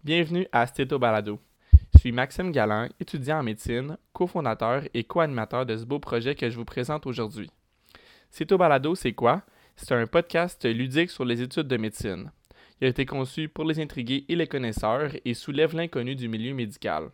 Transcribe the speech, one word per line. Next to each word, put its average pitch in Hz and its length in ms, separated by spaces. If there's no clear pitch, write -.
Bienvenue 170 480
à 120 140
Stéto 139 320
Balado. 107 420
Je - 60
suis 123 120
Maxime 139 400
Galland, 110 380
étudiant 151 380
en 147 40
médecine, 123 540
cofondateur 135 680
et 117 120
co-animateur 131 600
de 113 100
ce 113 120
beau 143 120
projet 127 360
que 123 160
je 120 60
vous 117 100
présente 151 400
aujourd'hui. 113 440
Stéto 185 280
Balado, 151 360
c'est 127 200
quoi ? 131 260
C'est - 200
un 117 120
podcast 170 600
ludique 131 440
sur - 140
les 120 160
études 135 260
de 127 120
médecine. 107 520
Il 135 60
a 127 60
été 131 160
conçu 143 420
pour 156 160
les 160 160
intrigués 139 480
et 170 80
les 165 100
connaisseurs 127 680
et 120 80
soulève 151 420
l'inconnu 139 400
du 123 140
milieu 110 240
médical. 101 600